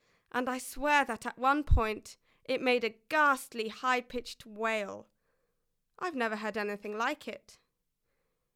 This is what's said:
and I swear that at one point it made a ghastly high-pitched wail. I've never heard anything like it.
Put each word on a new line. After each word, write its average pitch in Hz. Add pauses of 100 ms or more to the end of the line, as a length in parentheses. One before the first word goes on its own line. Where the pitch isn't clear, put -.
(320)
and 247
I 254
swear 285
that 233
at 233
one 277
point 220 (300)
it 254
made 247
a 220 (140)
ghastly 269
high-pitched 247
wail. 214 (920)
I've 349
never 226
heard 214
anything 208
like 262
it. - (960)